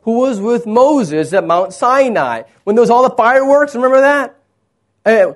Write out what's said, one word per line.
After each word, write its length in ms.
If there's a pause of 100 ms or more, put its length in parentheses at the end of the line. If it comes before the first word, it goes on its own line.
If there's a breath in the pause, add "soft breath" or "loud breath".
who 180
was 200
with 260
Moses 680
at 120
Mount 280
Sinai 720 (200 soft breath)
when 120
there 60
was 80
all 180
the 80
fireworks. 600
Remember 260
that? 340 (720)
Uh, 300